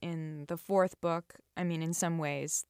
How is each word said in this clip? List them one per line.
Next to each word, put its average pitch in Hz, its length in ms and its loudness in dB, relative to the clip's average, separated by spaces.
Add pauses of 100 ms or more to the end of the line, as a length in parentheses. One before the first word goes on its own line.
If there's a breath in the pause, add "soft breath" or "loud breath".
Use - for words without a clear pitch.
in 156 460 -6
the 170 100 -2
fourth 190 420 4
book, 170 360 -2 (200)
I 180 80 -2
mean, 170 200 0
in 165 100 0
some 170 240 2
ways, 143 520 -2